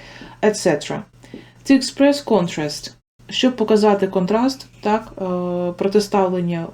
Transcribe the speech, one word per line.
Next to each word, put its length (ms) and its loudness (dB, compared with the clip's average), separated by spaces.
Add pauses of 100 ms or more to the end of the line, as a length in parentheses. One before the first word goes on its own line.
(420)
et 120 2
cetera. 460 -2 (720)
To 60 8
express 480 2
contrast. 680 -2 (360)
Щоб 280 0
показати 500 2
контраст, 600 -2 (140)
так, 380 -2
е, 40 -8 (500)
протиставлення, 1000 0